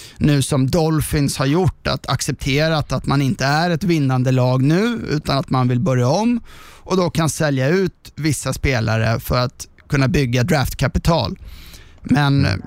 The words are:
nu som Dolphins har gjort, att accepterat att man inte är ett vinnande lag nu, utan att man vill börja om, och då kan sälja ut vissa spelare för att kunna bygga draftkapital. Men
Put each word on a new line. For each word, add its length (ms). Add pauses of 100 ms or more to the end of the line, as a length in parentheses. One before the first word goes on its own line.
(180)
nu 240
som 260
Dolphins 680
har 80
gjort, 420
att 220
accepterat 840
att 140
man 160
inte 240
är 240
ett 140
vinnande 480
lag 300
nu, 380 (100)
utan 280
att 120
man 180
vill 120
börja 280
om, 320 (440)
och 140
då 120
kan 200
sälja 400
ut 460
vissa 380
spelare 680
för 180
att 300 (220)
kunna 180
bygga 360
draftkapital. 920 (720)
Men 400 (200)